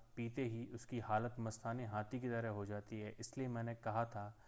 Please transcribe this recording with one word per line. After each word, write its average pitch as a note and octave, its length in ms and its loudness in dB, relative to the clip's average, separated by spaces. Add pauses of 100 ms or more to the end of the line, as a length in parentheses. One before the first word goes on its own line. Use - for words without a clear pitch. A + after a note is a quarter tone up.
(160)
पीते A#2+ 280 0
ही A2+ 220 0
उसकी A#2+ 340 -4
हालत A2+ 400 4
मस्ताने A#2 460 0
हाथी G#2+ 340 0
की B2+ 100 0
तरह A#2 200 2
हो G2+ 160 0
जाती G#2 340 -4
है, G#2+ 200 -4
इसलिए C3 280 -2
मैंने A#2 280 0
कहा A2+ 300 2
था G#2 320 -6 (100)